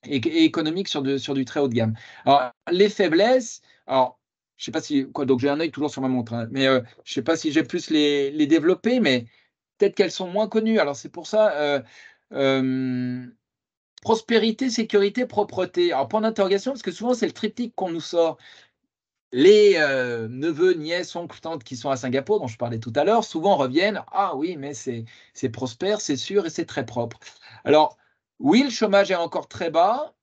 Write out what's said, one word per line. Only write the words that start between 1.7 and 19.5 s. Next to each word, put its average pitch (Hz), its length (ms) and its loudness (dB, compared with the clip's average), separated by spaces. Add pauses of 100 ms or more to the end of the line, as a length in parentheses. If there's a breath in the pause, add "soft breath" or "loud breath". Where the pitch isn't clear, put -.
gamme. 113 220 0 (300 loud breath)
Alors, 131 260 4 (200)
les 185 160 6
faiblesses, 208 760 2 (260 soft breath)
alors, 127 320 0 (380)
je - 60 -14
sais - 80 -10
pas - 80 -2
si, 135 320 0
quoi, 147 140 -4
donc 127 160 2
j'ai 143 80 2
un 143 100 -2
œil 165 100 -2
toujours 139 200 -4
sur 131 120 -10
ma 131 60 -2
montre, 120 260 -2
hein, 117 160 -6
mais, 135 160 -2
euh, 131 140 4 (240 loud breath)
je - 100 -14
sais 139 80 -4
pas 160 140 0
si 156 160 -4
j'ai 151 120 2
plus - 260 -8
les, 147 420 2
les 151 160 0
développer, 175 540 2
mais 131 240 2 (520 soft breath)
peut-être 202 180 2
qu'elles 185 160 0
sont 185 180 -8
moins 208 180 -2
connues. 220 320 0
Alors, 143 160 0
c'est 156 140 -16
pour 165 180 -16
ça, 214 300 2
euh, 143 240 0 (500 loud breath)
euh, 131 920 -2 (760)
prospérité, 226 680 0
sécurité, 220 560 0
propreté. 180 680 -2
Alors, 135 160 -2
point 220 140 -2
d'interrogation, 202 500 0
parce 262 120 -10
que 185 80 -6
souvent, 220 220 -4
c'est 240 120 -2
le 151 80 -4
triptyque 220 420 -8
qu'on 185 160 -6
nous 165 80 -6
sort. 165 380 0 (960 soft breath)
Les, 202 420 8